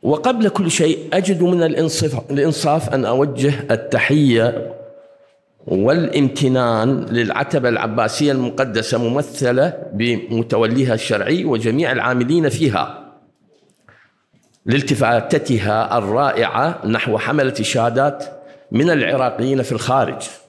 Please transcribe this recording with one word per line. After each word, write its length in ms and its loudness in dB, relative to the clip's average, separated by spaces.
وقبل 460 2
كل 220 0
شيء 280 2
أجد 300 0
من 200 2
الإنصاف، 680 -2
الإنصاف 640 0
أن 100 0
أوجه 500 0
التحية 1040 2
والامتنان 1400 0
للعتبة 640 0
العباسية 640 0
المقدسة، 680 -2
ممثلة 760 0
بمتوليها 1000 0
الشرعي 500 0
وجميع 480 0
العاملين 560 2
فيها، 680 -2
لالتفاتتها 1300 0
الرائعة 880 -2
نحو 320 0
حملة 420 0
الشهادات 640 0
من 180 2
العراقيين 720 0
في 100 -4
الخارج. 500 0